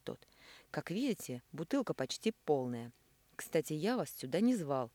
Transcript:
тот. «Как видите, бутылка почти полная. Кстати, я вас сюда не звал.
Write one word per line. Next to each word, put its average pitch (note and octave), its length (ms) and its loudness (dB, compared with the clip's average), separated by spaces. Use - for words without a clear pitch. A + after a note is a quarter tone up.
тот. A#2+ 160 -6
«Как - 220 -6
видите, F#3+ 500 -2
бутылка E3+ 440 0
почти - 360 0
полная. B2 460 0
Кстати, - 380 0
я F#3+ 240 2
вас D#3+ 180 -2
сюда C3+ 240 -2
не A#3+ 160 6
звал. C#3 400 0